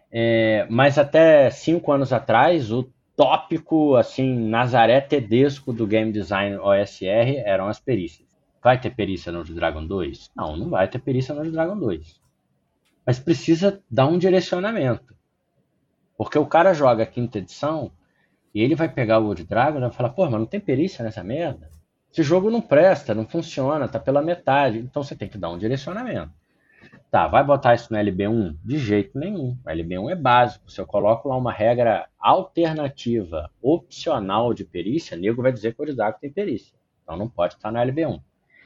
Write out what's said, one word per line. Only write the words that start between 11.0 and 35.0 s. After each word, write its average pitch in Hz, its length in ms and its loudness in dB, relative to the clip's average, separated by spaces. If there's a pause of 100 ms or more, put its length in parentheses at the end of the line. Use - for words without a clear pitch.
no 156 180 -8
Dragon 165 260 -4
dois. 87 440 -8 (840)
Mas 127 140 0
precisa 170 720 0
dar 131 160 2
um 170 140 0
direcionamento. 180 960 -2 (1000)
Porque - 220 -4
o 151 80 2
cara 175 260 4
joga 127 320 2
a - 40 -6
quinta 117 320 -6
edição 147 520 -8 (640)
e 104 80 0
ele 139 140 2
vai 160 120 -2
pegar 113 300 2
o 110 80 2
Old 87 200 -6
Dragon 135 340 0
e - 20 -4
vai 123 100 -4
falar, 120 180 -4
"Pô, 190 160 -2
mas 117 140 -2
não 110 60 -2
tem - 140 -8
perícia 135 440 -4
nessa 104 200 -8
merda? 139 460 -8 (440)
Esse 160 80 -2
jogo 185 300 2
não 233 100 -2
presta, 151 540 4
não 110 120 -4
funciona, 147 600 -4
tá 113 120 -6
pela 139 220 2
metade." 139 560 0
Então 131 260 -8
você - 120 -12
tem 101 120 -10
que 101 120 -14
dar 85 100 -6
um 87 80 -10
direcionamento. 135 720 -6 (800)
Tá, 87 180 4
vai 127 160 4
botar 135 300 4
isso - 180 -2
no 110 60 -2
L 104 140 0
B 98 160 -2
um? 104 360 -2
De 120 140 -4
jeito 104 400 0
nenhum. 147 480 -6
O - 60 -12
L 82 120 -6
B 87 140 -6
um 98 100 -6
é 180 80 -6
básico. 123 560 2
Se - 80 -16
eu 92 60 -8
coloco 104 420 0
lá 131 80 -2
uma 123 160 -4
regra 113 560 0 (120)
alternativa, 139 1300 -2 (100)
opcional 117 920 -2
de 98 100 -10
perícia, 92 540 -8